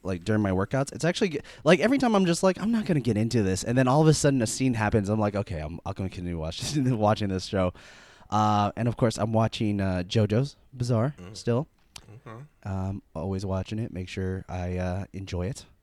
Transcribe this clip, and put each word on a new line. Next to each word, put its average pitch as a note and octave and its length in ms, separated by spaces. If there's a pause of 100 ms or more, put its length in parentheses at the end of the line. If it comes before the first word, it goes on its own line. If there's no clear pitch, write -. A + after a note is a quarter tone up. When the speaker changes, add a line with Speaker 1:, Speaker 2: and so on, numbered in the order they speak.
Speaker 1:
Like, F2+ 220
during G#2+ 160
my G2 100
workouts. G2+ 400
It's A#2+ 140
actually F3+ 240
g-, D3 100 (240)
like, D#3+ 160
every A#3 180
time B3 160
I'm F#3+ 120
just E3+ 180
like, F#3+ 160
"I'm A3+ 140
not A3 120
gonna D#3+ 140
get A#2 160
into A2+ 280
this," F#2 200
and A#2+ 140
then C3 100
all C#3+ 140
of D#3+ 80
a D3+ 40
sudden C#3 280
a G#2+ 60
scene C3 260
happens. G#2+ 340
I'm G#2+ 140
like, G2+ 160
"Okay, F#2 220
I'm, D#2 260
I'm G2 80
gonna F#2+ 160
continue F2 280
watching, B2+ 600
<laughs> - 0
watching G#2+ 320
this F#2 160
show." F#2 260 (580)
Uh, G#2 460
and A#2+ 140
of A2 80
course, A2+ 200
I'm A2 140
watching, A2 480
uh, F#2 260
JoJo's G#2+ 520 (160)
Bizarre B2 440
Speaker 2:
Mm. F#2+ 200
Speaker 1:
still. A#2+ 320 (580)
Speaker 2:
Okay. A2 100 (280)
Speaker 1:
Um, F#2+ 360 (140)
always F#2+ 320
watching F#2+ 320
it. A#2+ 120
Make F2+ 160
sure F#2+ 400
I, F2+ 300
uh, F2+ 340
enjoy F#2 360
it. - 180 (180)